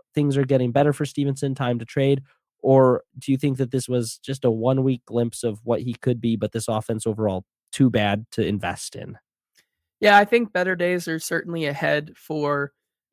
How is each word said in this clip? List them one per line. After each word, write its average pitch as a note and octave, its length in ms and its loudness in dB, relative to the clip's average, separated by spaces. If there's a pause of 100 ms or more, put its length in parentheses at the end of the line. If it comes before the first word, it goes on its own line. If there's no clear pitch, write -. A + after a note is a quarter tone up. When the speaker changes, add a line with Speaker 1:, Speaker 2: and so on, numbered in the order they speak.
(140)
Speaker 1:
things C#3+ 220 0
are C#3 80 0
getting B2+ 280 0
better C#3+ 200 2
for D3 140 -2
Stevenson, C#3 480 -4
time B2 240 -2
to A#2 60 -8
trade? C#3 380 0 (400)
Or C3 400 6 (160)
do C3+ 140 -2
you C3 60 0
think C3+ 200 -2
that C3 140 -2
this B2+ 160 -2
was B2 300 -4
just - 260 -10
a B2 60 4
one-week B2+ 540 0
glimpse A#2 380 -4
of A2 220 -4
what A#2 160 0
he B2 140 -6
could B2 260 -2
be, A2+ 160 0
but G#2 160 -4
this - 160 -6
offense A2 380 -4
overall G#2 380 -2 (280)
too C3 180 4
bad G#2 420 0
to G#2+ 140 0
invest F#2 480 -6
in? - 240 -14 (800)
Speaker 2:
Yeah, G#3 160 6
I G#3 80 8
think A#3 280 2
better F3+ 240 0
days F3 320 -2
are D#3+ 100 -4
certainly E3 480 -4
ahead D3+ 500 -2
for, C#3+ 560 -4 (400)